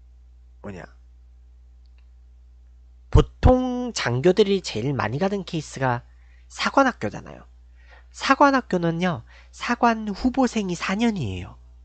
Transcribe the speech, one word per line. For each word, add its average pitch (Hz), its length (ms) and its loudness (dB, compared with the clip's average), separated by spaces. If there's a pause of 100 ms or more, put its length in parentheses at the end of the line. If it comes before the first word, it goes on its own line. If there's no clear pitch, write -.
(600)
뭐냐, - 220 -14 (2250)
보통 247 840 2
장교들이 185 680 2
제일 120 320 -4
많이 143 260 -2
가는 196 240 -2
케이스가 131 580 -4 (460)
사관학교잖아요. - 1000 -2 (680)
사관학교는요, 180 1120 2 (280)
사관 226 560 -2
후보생이 220 680 0
사 190 200 -4
년이에요. 131 640 -2 (280)